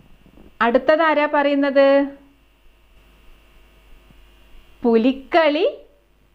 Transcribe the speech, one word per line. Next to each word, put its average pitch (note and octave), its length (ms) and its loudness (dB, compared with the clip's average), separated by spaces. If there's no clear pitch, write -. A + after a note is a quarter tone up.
അടുത്തതാരാ D4 760 0
പറയുന്നത്? C#4 720 0
പുലിക്കളി D4 960 0